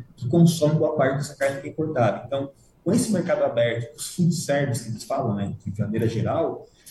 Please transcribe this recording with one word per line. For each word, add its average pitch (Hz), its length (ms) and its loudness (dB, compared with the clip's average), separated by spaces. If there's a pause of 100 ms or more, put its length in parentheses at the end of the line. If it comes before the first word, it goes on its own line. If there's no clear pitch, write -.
(160)
que - 120 -6
consomem 160 500 6
boa 156 160 2
parte 139 220 2
dessa 143 180 -6
carne 139 260 -2
que 147 80 -10
é - 40 -10
importada. 127 540 0
Então, 139 260 -6 (300)
com 175 100 0
esse 240 200 2
mercado 165 300 0
aberto, 120 560 0
os - 160 -12
food 175 180 2
service 131 520 -2
que 107 60 -8
eles 107 120 -8
falam, 123 320 -2
né, 101 180 -4 (140)
de - 140 -4
maneira 110 280 0
geral, 139 560 -2 (260)